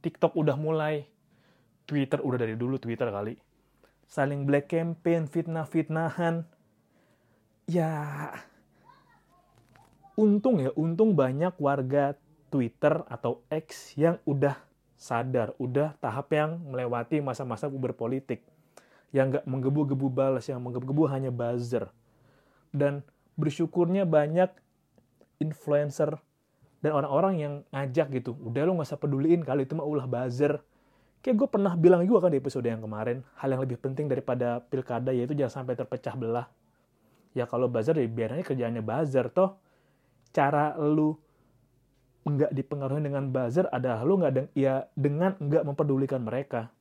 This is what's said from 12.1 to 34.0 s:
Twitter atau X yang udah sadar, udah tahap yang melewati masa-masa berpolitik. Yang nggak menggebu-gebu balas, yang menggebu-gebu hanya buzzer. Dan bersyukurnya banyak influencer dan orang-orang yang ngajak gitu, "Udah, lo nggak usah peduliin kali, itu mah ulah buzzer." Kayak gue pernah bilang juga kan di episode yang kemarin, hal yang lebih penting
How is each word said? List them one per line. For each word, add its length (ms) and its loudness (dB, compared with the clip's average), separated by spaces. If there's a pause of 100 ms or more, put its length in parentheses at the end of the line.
Twitter 560 0
atau 400 -4
X 480 -8
yang 320 4
udah 300 0 (420)
sadar, 560 -2
udah 400 -2
tahap 320 -6
yang 400 0
melewati 560 -2
masa-masa 400 -4
berpolitik. 800 -4 (640)
Yang 300 2
nggak 100 -8
menggebu-gebu 640 0
balas, 320 0
yang 160 -8
menggebu-gebu 480 0
hanya 240 -4
buzzer. 560 -2 (840)
Dan 320 0 (320)
bersyukurnya 720 0
banyak 400 4 (960)
influencer 800 0 (580)
dan 160 0
orang-orang 400 2
yang 180 -4 (200)
ngajak 400 0
gitu, 260 -4
"Udah, 240 -2
lo 140 2
nggak 160 -4
usah 80 -8
peduliin 420 2
kali, 240 0
itu 80 -6
mah 80 -4
ulah 240 -2
buzzer." 540 -2 (600)
Kayak 160 2
gue 120 4
pernah 280 2
bilang 300 8
juga 180 6
kan 80 6
di 80 2
episode 240 -4
yang 160 -2
kemarin, 400 -6 (160)
hal 160 -4
yang 80 -2
lebih 160 -4
penting 320 -4